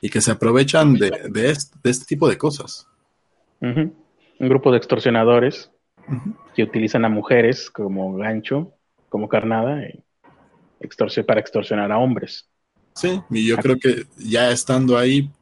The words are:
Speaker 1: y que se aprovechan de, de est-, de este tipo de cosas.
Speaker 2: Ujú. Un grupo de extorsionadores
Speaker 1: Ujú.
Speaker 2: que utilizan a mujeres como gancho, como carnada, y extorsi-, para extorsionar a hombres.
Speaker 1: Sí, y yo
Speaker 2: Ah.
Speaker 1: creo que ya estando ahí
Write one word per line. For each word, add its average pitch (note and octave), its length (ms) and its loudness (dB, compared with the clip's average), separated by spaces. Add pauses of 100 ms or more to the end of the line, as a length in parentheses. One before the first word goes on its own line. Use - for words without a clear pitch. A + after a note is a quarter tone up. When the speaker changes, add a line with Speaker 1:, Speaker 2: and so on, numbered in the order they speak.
Speaker 1:
y G#2+ 80 -6
que A2 120 -2
se A2+ 100 0
aprovechan C#3 640 4
de, F#2+ 140 2 (180)
de A2 200 0
est-, - 320 -6
de B2 80 2
este B2 160 -4
tipo D3 220 0
de G2+ 100 0
cosas. - 500 -6 (720)
Speaker 2:
Ujú. B2+ 340 -4 (440)
Un C3 100 -2
grupo C3+ 220 4
de B2 80 6
extorsionadores A#2+ 920 2 (380)
Speaker 1:
Ujú. C#3+ 260 -8 (200)
Speaker 2:
que A2+ 100 2
utilizan A2 400 -2
a A2+ 60 2
mujeres A#2 600 2
como F#2+ 460 -6
gancho, A2 580 -6 (340)
como G#2+ 200 -6
carnada, A2+ 600 -2
y - 160 -20 (760)
extorsi-, - 460 -4
para G#2+ 140 0
extorsionar G#2 520 -4
a A2 60 0
hombres. A#2 520 -4 (440)
Speaker 1:
Sí, F#3 360 -4
y A2 160 0
yo A2+ 120 2
Speaker 2:
Ah. A2 40 -4
Speaker 1:
creo C3 160 4
que A#2 280 0 (100)
ya A#2 340 0
estando B2 480 2
ahí C#3 320 2 (120)